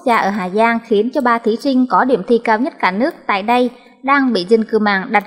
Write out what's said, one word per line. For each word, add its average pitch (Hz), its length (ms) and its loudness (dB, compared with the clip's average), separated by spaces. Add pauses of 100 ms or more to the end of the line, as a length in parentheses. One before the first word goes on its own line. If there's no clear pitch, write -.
gia 233 120 2
ở 175 120 0
Hà 190 200 -4
Giang 226 380 0
khiến 220 260 0
cho 302 80 -2
ba 240 160 2
thí 233 180 -2
sinh 254 340 0
có 190 160 2
điểm 240 220 0
thi 233 160 2
cao 220 160 0
nhất 302 200 -4
cả 185 120 0
nước 254 220 -2 (140)
tại 202 160 -2
đây 240 260 0 (340)
đang 269 300 0
bị 180 160 -2
dân 226 140 4
cư 220 160 -2
mạng 202 320 0
đặt 208 160 0